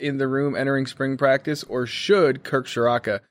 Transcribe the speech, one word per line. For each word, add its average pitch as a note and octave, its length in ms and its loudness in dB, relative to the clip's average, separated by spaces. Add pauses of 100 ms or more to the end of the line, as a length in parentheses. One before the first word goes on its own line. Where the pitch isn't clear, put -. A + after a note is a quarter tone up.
in C#3+ 180 -4
the C3+ 100 0
room C3+ 280 -2
entering C3+ 300 0
spring C3+ 300 -4
practice, C#3 460 0
or B2 240 -4
should C3+ 560 2
Kirk C3 240 -2
Ciarrocca A#2 540 0 (100)